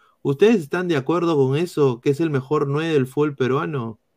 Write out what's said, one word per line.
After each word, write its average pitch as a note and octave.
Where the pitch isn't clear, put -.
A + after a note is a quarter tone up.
¿Ustedes G3
están F3
de E3
acuerdo E3
con C3+
eso, D3
que D3
es C#3
el E3
mejor C#3+
nueve D#3
del C#3
fútbol C#3+
peruano? C3